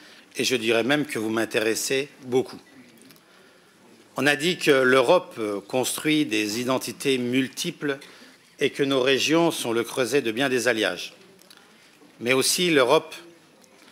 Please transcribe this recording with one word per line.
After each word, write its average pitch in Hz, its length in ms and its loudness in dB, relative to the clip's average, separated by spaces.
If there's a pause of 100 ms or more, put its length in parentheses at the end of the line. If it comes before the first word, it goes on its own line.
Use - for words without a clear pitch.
(360)
et 131 80 -2
je 127 100 0
dirais 113 300 0
même 143 220 0
que 131 120 -8
vous 110 120 -4
m'intéressez 113 760 -2 (160)
beaucoup. 127 360 -2 (1600)
On 131 100 0
a 147 100 4
dit 160 220 -2
que - 120 0
l'Europe 131 680 4 (260)
construit 151 580 -2
des 107 360 -2
identités 127 580 -2
multiples 135 800 -4 (600)
et 143 100 0
que - 140 -2
nos 139 160 0
régions 139 500 2
sont 123 220 -4
le 117 100 0
creuset 127 380 0
de 117 100 -4
bien 131 200 -2
des 123 180 0
alliages. 98 460 -2 (1040)
Mais 117 140 0
aussi, 151 380 2
l'Europe 147 440 4 (760)